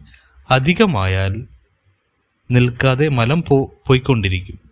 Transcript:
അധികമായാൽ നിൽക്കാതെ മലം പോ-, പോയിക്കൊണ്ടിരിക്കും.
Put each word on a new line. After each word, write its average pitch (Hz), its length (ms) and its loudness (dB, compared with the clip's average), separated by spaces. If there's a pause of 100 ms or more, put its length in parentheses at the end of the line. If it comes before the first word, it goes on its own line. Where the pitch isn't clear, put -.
(500)
അധികമായാൽ 127 840 0 (1160)
നിൽക്കാതെ 123 600 0
മലം 127 320 0
പോ-, 139 300 0 (100)
പോയിക്കൊണ്ടിരിക്കും. 110 760 0 (140)